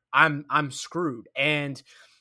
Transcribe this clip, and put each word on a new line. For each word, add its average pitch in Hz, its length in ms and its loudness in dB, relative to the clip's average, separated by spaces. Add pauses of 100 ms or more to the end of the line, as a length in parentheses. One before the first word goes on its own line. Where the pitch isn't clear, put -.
(120)
I'm, 147 380 4
I'm 143 200 0
screwed." 135 640 -6
And, 143 480 -2 (380)